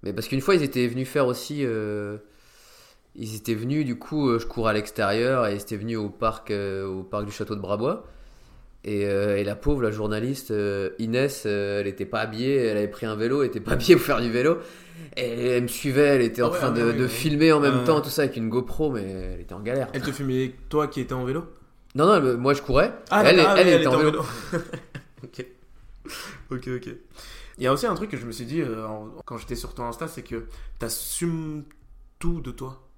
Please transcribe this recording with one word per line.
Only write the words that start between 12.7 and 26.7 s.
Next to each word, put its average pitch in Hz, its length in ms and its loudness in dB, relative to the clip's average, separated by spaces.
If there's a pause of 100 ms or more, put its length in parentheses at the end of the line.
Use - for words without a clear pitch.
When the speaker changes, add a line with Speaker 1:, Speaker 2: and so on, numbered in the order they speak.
Speaker 1:
avait 104 100 0
pris 104 180 -8
un 110 120 -2
vélo, 123 240 2
elle 127 80 2
était 110 100 -4
pas 117 120 -4
<laughs> - 20 4
habillée 165 240 8
pour - 80 0
faire 123 160 0
du 117 100 0
vélo. 139 260 2 (600)
Et 123 300 -4
elle 123 160 2
me 120 40 -2
suivait, 143 480 4
elle 127 60 6
était 117 200 2
en 120 60 4
Speaker 2:
Ah - 40 2
ouais, 180 80 -2
Speaker 1:
train 139 100 2
Speaker 2:
ah 117 100 0
Speaker 1:
de, 117 120 2
Speaker 2:
oui, 113 60 0
Speaker 1:
de 127 60 2
Speaker 2:
oui. 120 60 0
Speaker 1:
filmer 156 420 4
en 151 80 6
même 135 200 4
Speaker 2:
Ouais. 123 40 0
Speaker 1:
temps, 151 160 6
tout 147 100 -4
ça, 151 120 0
avec 131 160 0
une 113 100 -2
GoPro, 127 420 0
mais 117 120 -4
elle 92 400 -8
était 90 120 -12
en 92 60 -12
galère. 120 320 -4
Speaker 2:
Elle 135 100 -4
te 135 120 -4
filmait, 131 400 -2 (160)
toi 147 180 2
qui 143 140 -6
étais 123 120 -6
en 127 120 -4
vélo ? 143 180 -2 (520)
Speaker 1:
Non, 147 100 4
non, 208 100 8
elle 160 80 4
me, 127 140 4
moi 131 160 4
je 139 80 0
courais, 147 320 4 (160)
Speaker 2:
Ah, 208 160 6
Speaker 1:
elle, 165 120 10
Speaker 2:
d'accord, 170 160 8
ah 190 60 6
Speaker 1:
elle 185 80 10
Speaker 2:
oui, 175 60 8
Speaker 1:
était 165 80 8
Speaker 2:
elle 151 80 4
Speaker 1:
en - 20 6
Speaker 2:
était 143 60 6
en 151 140 6
Speaker 1:
vélo. 156 120 -2 (280)
Speaker 2:
vélo. 170 120 -2 (600)
<laughs> - 0 -
Ok. 127 220 -12 (1040)
Ok, 127 260 -8